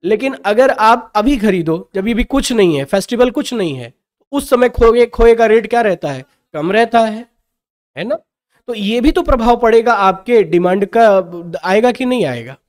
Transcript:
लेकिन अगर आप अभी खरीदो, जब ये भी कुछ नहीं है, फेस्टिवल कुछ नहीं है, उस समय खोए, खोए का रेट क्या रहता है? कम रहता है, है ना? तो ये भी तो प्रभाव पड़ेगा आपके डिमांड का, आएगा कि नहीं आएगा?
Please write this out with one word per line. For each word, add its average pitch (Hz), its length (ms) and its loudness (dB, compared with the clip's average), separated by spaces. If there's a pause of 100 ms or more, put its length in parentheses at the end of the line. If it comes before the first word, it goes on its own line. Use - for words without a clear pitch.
लेकिन 214 300 -2
अगर 220 360 0
आप 226 460 0
अभी 240 220 0
खरीदो, 185 580 -2
जब 196 120 -4
ये 233 60 -2
भी 226 100 -2
कुछ - 280 -4
नहीं 190 260 2
है, 139 80 -4
फेस्टिवल 233 460 -2
कुछ 285 220 -6
नहीं 180 220 -4
है, 120 180 -14 (380)
उस 277 180 -6
समय 247 200 2
खोए, 240 360 4
खोए 233 300 2
का 226 100 2
रेट 214 220 2
क्या 240 140 0
रहता 180 300 -2
है? 131 140 -10 (280)
कम 156 180 -4
रहता 226 280 0
है, 220 260 -4 (720)
है 151 60 -8
ना? 247 120 -6 (520)
तो 247 60 -8
ये 214 280 -4
भी 285 100 2
तो 359 100 0
प्रभाव 240 360 2
पड़ेगा 233 360 2
आपके 196 500 2
डिमांड 180 440 0 (100)
का, 196 340 4 (320)
आएगा 214 280 2
कि 254 140 -6
नहीं 247 200 -2
आएगा? 123 320 -10 (120)